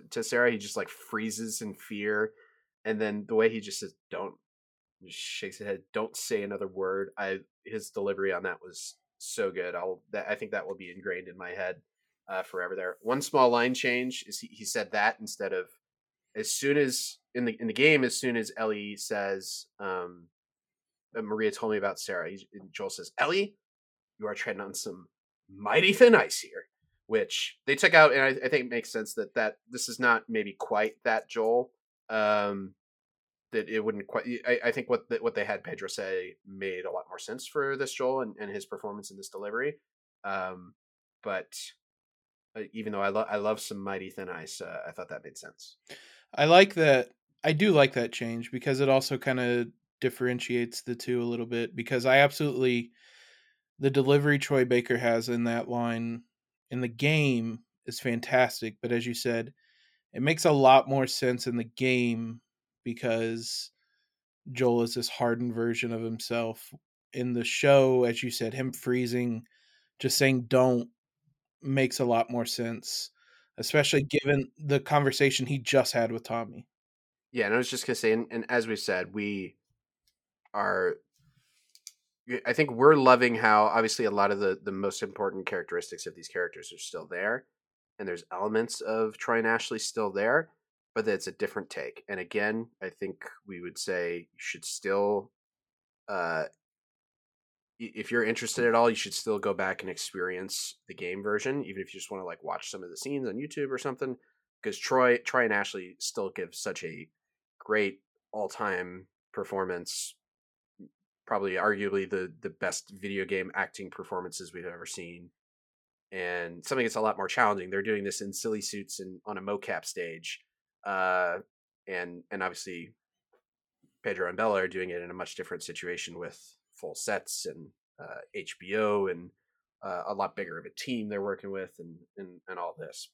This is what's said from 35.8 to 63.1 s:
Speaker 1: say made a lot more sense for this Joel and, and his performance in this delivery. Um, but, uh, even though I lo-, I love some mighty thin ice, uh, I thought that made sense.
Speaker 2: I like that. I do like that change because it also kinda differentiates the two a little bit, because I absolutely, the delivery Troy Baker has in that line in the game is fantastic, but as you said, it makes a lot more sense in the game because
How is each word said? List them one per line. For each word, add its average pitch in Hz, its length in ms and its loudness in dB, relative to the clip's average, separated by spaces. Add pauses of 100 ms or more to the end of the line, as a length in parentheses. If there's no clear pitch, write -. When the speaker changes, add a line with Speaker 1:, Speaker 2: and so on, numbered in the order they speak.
Speaker 1:
say 95 500 -6 (100)
made 95 380 -6
a 90 60 -6
lot 90 180 -6
more 90 100 -14
sense 123 260 -10
for 139 320 -2
this 131 160 -4
Joel 131 280 0
and, 107 180 -6
and 104 100 -8
his 98 160 -8
performance 104 460 -10
in 95 60 -20
this 98 120 -16
delivery. 113 460 -6 (480)
Um, 92 500 -6 (480)
but, 95 320 -6 (1000)
uh, 110 80 -8 (100)
even 107 200 -6
though 98 80 -2
I 98 80 4
lo-, 104 200 2
I 104 80 0
love 107 220 0
some 101 240 -10
mighty 95 260 -6
thin 92 200 -10
ice, 82 300 -10
uh, 85 280 -10
I 82 40 -12
thought 85 180 -12
that - 140 -12
made - 140 -18
sense. - 400 -20 (560)
Speaker 2:
I 143 120 2
like 190 300 10
that. 143 340 6 (340)
I 165 80 2
do 190 200 6
like 139 220 8
that 117 180 0
change 117 400 -6
because 131 280 -2
it 139 100 4
also 135 300 4
kinda 123 480 0 (340)
differentiates 123 800 -2
the 123 140 -6
two 123 260 -2
a 120 40 -2
little 120 200 -4
bit, 117 300 -4
because 120 320 -2
I 131 100 8
absolutely, 131 720 4 (880)
the 139 120 2
delivery 143 480 6
Troy 139 260 4
Baker 123 320 2
has 117 320 2
in 117 140 -2
that 117 260 -2
line 117 540 -4 (480)
in 127 100 -4
the 123 60 -2
game 120 720 2 (260)
is 120 140 -8
fantastic, 120 800 0
but 117 100 -2
as 117 140 0
you 120 80 -4
said, 117 400 -2 (580)
it 113 100 -6
makes 156 240 2
a 165 60 8
lot 135 380 10
more 135 160 2
sense 123 400 0
in 120 100 -2
the 117 80 -2
game 117 760 0 (420)
because 117 880 -4 (800)